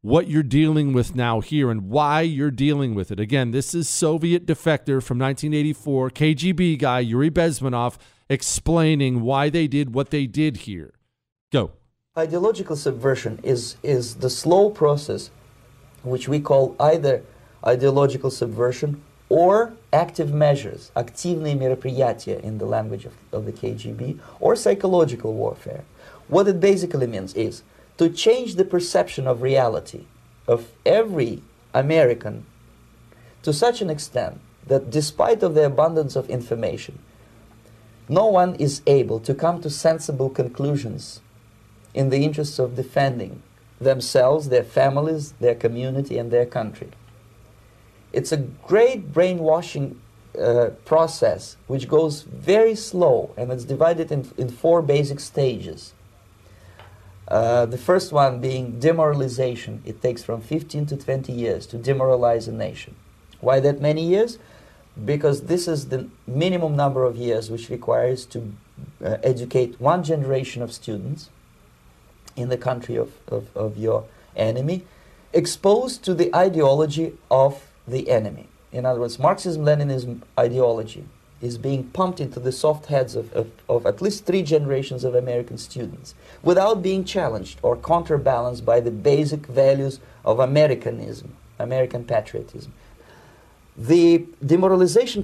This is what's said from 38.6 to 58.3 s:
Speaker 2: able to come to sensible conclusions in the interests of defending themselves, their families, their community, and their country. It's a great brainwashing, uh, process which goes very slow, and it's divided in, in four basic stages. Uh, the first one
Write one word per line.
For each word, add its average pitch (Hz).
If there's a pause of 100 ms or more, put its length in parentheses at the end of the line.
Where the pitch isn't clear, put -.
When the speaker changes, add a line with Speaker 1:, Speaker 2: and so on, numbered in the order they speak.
Speaker 2:
able 117
to 135
come 160
to 156
sensible 147
conclusions 131 (720)
in 135
the 139
interests 151
of 123
defending 127 (380)
themselves, 135
their 123
families, 143
their 120
community, 127
and 117
their 120
country. 113 (1200)
It's -
a 160
great 190
brainwashing, 165 (400)
uh, 117 (140)
process 156 (100)
which 127
goes 156
very 202
slow, 170
and 123
it's 127
divided 160
in, 139
in 123
four 165
basic 143
stages. 107 (1300)
Uh, 117
the 120
first 180
one 135